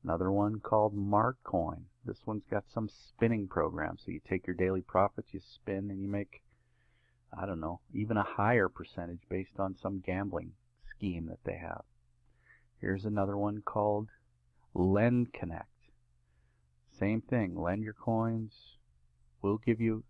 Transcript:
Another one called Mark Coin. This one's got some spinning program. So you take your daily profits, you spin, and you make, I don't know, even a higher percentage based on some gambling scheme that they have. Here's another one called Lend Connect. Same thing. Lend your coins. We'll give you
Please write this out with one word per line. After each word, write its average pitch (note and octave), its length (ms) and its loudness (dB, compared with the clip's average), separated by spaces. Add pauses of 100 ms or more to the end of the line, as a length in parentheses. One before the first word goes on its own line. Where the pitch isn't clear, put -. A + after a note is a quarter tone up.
Another F2 280 0
one G#2 300 2
called G#2+ 340 4
Mark G#2 480 2
Coin. E2+ 440 -2 (180)
This - 200 -8
one's G#2+ 240 -6
got G#2 140 -2 (100)
some A2 160 -4
spinning A2+ 600 -2
program. D#2+ 500 0
So - 140 -10
you D#2+ 80 -8
take - 260 -4
your F2+ 80 -2
daily F#2 280 2
profits, - 520 2
you F2+ 60 -8
spin, G2+ 500 -6
and G2 100 -6
you G2 60 -4
make, G2+ 360 -6 (920)
I - 80 -6
don't F#2+ 140 -4
know, D#2+ 220 -6 (120)
even G#2+ 240 0
a G#2 60 4
higher G#2+ 460 2
percentage F2 600 -8
based F#2+ 300 -6
on F#2+ 160 -2
some G2 240 -6
gambling F2+ 540 -4 (360)
scheme F2 380 -4
that E2+ 160 -10
they F2 140 -4
have. E2+ 260 -8 (960)
Here's G2 240 0
another G2+ 320 0
one G#2 260 -2
called G#2 480 0 (600)
Lend A2 600 4
Connect. E2+ 340 -8 (1300)
Same G#2+ 240 2
thing. F#2+ 400 -2
Lend F2+ 220 0
your G#2+ 120 -6
coins. A2+ 580 0 (880)
We'll G2+ 160 2
give A2+ 220 2
you A2+ 300 0